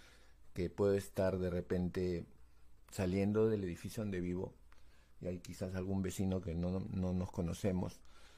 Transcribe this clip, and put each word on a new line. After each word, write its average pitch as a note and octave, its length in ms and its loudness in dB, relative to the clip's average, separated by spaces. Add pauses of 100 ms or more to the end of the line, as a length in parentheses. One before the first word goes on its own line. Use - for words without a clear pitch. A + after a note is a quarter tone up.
(540)
que F2 180 -2
puedo G2+ 220 4
estar F#2+ 440 2
de F2+ 140 2
repente F2+ 720 0 (640)
saliendo G2 580 4
del G#2+ 160 2
edificio F#2 380 -4
donde G2 200 -2
vivo F2+ 340 -2 (680)
y F2+ 60 -4
hay F2+ 100 -2
quizás F#2+ 380 -6
algún F#2+ 260 0
vecino F#2+ 400 2
que E2+ 140 -2
no, F2+ 240 0
no F#2 340 0
nos F2+ 180 0
conocemos, F#2 720 0 (360)